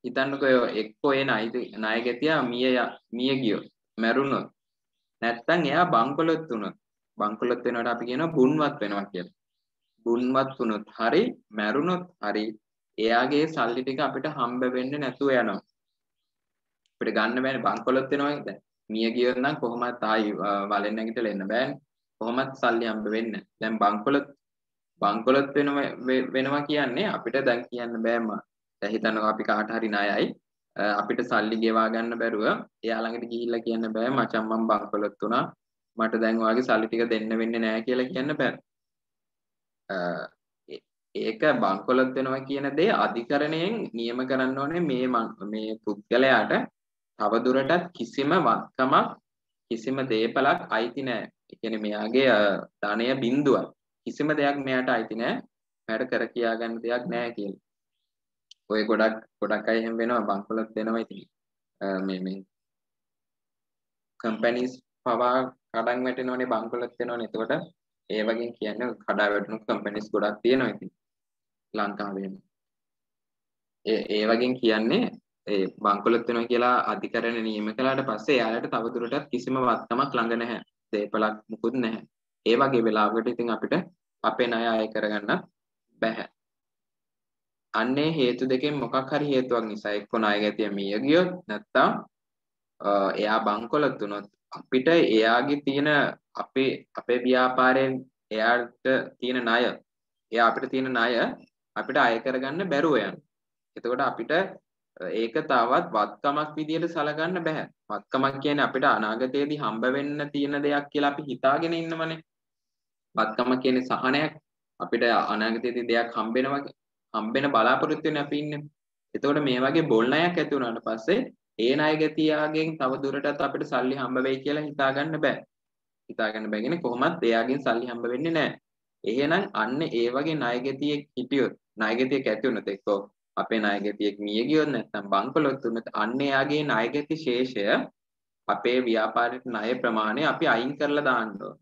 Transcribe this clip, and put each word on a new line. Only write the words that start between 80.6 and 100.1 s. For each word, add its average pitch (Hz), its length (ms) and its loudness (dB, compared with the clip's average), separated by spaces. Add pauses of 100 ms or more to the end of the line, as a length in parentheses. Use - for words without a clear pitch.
දේපලක් 107 480 0 (100)
මුකුත් 117 300 -4
නැහැ. 113 260 -2 (440)
ඒ 113 100 6
වගේ 131 280 4
වෙලාවකට 110 440 2
ඉතින් 117 220 -2
අපිට 107 240 -2 (500)
අපේ 120 240 2
ණය 117 200 0
අය 110 200 2
කරගන්න 107 440 -2 (720)
බැහැ. 113 260 -2 (1500)
අන්නේ 131 380 0
හේතු 127 340 0
දෙකෙන් 135 320 0
මොකක් 123 180 -4 (120)
හරි 147 200 -2
හේතුවක් 127 380 0
නිසා 107 280 -6
එක්ක 104 200 -6
ණය 107 260 2
ගැතිය 104 300 0
මිය 101 300 -4
ගියොත් 165 300 4 (140)
නැත්තම්, 131 480 2 (880)
අ, 101 80 0 (220)
එයා 107 280 2
බංකොලොත් 117 580 0
වුණොත් 101 280 -8 (260)
අපිට 131 360 0
එයාගේ 127 720 4
තියෙන 139 280 0 (440)
අපේ, 131 380 0 (200)
අපේ 123 280 0
ව්‍යාපාරයෙන් 127 760 4 (340)
එයාට 117 560 0 (320)
තියෙන 127 240 -2
ණය, 120 240 2 (680)